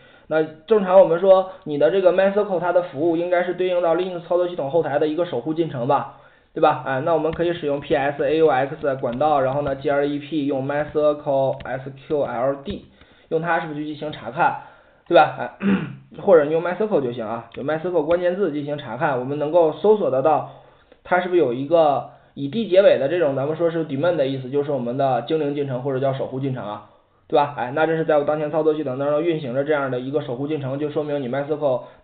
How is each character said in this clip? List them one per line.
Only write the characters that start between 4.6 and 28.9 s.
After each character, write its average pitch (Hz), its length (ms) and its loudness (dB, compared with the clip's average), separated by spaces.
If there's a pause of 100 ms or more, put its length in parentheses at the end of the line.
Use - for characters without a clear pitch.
后 160 140 2
台 143 160 -2
的 151 80 0
一 151 80 -4
个 170 100 0
守 120 140 -6
护 156 140 -4
进 160 160 -2
程 131 180 -6
吧， 135 320 -2 (340)
对 143 60 -8
吧？ 147 260 2
哎， 131 140 -2
那 165 140 0
我 156 60 2
们 156 120 -2
可 165 140 -2
以 170 80 0
使 170 120 -8
用 143 140 -2
P 156 160 -2
S 143 260 -2
A 147 180 0
U 156 100 6
X 135 480 0
管 123 200 -4
道， 147 220 2
然 131 140 2
后 143 80 -2
呢 135 160 -4
G 135 120 -4
R 143 160 2
E 147 140 -2
P 143 260 -4
用 135 220 -2
MySQLS 143 1120 0 (260)
Q 147 160 0
L 120 340 -2 (100)
D， - 220 -10 (420)
用 160 120 0
它 170 200 0
是 165 60 -6
不 156 60 -8
是 147 60 -8
去 151 60 -6
进 151 100 -8
行 151 160 -8
查 110 180 -12
看， 143 340 0 (440)
对 170 80 6
吧？ 151 240 6
哎， 123 120 -8 (320)
<clears throat> - 380 -14
或 - 160 8
者 147 80 6
你 151 60 -2
用 165 120 0
MySQL 180 380 0
就 123 100 -2
行 113 160 -8
啊， 117 240 -8
就 120 120 -12
MySQL 160 420 -2
关 175 140 2
键 180 160 0
字 190 160 -2
进 147 120 -6
行 147 140 -6
查 123 200 -10
看， 131 220 0
我 127 60 -6
们 143 140 -6
能 147 120 -4
够 160 220 4
搜 208 240 4
索 170 140 0
得 131 100 2
到 147 300 2 (520)
它 180 160 0
是 185 80 -2
不 180 80 0
是 170 60 6
有 123 120 2
一 135 140 -6
个 147 440 2 (240)
以 143 120 -8
D 202 220 -4
结 185 120 6
尾 165 160 6
的 135 120 0
这 175 100 0
种， 139 160 2
咱 131 120 -2
们 160 100 -4
说 170 120 0
是 160 160 -2
daemon 147 300 0
的 139 120 0
意 135 120 -4
思， 127 100 -10
就 143 140 0
是 147 80 -6
我 139 60 -2
们 120 180 -4
的 135 280 0
精 160 160 -2
灵 143 160 -2
进 143 120 -2
程 123 140 -4
或 139 100 -4
者 131 80 -2
叫 135 140 0
守 127 140 -6
护 131 120 -8
进 135 140 -4
程 117 100 -8
啊， 104 260 -10 (380)
对 - 80 0
吧？ 143 220 0
哎， 123 160 -4
那 156 140 2
这 160 80 2
是 160 100 0
在 151 140 4
我 143 40 2
当 147 160 0
前 151 120 -4
操 156 100 0
作 156 140 2
系 156 80 -4
统 131 160 -6